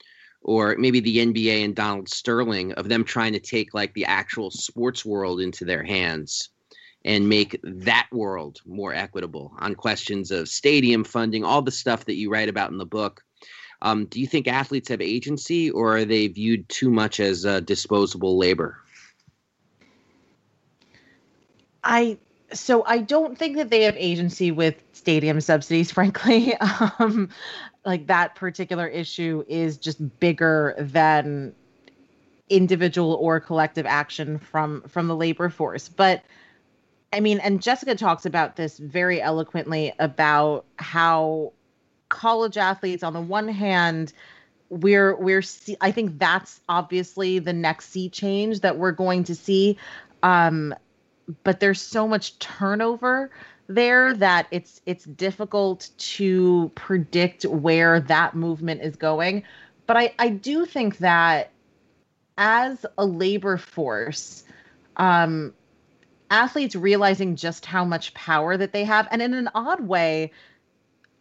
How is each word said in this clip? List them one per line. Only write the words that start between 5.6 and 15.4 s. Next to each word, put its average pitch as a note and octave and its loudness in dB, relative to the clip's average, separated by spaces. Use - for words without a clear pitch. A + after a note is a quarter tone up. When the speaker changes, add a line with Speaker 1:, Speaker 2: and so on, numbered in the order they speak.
Speaker 1:
their F2 -4
hands E2+ -4
and G#2 2
make G#2+ 2
that F#2+ 0
world F#2+ -6
more F#2+ -8
equitable E2+ -8
on G2 -6
questions G2 -6
of E2+ -4
stadium B2+ 2
funding, A2 -4
all C3 2
the B2+ -4
stuff - -4
that G#2+ -6
you G#2 -6
write G#2+ -2
about G2 -4
in F#2 -10
the F#2 -10
book. G2+ -8
Um, G#2+ 0
do - -10
you C3 -2
think D3 -2
athletes C3 -2
have A2 -6
agency, C#3+ -4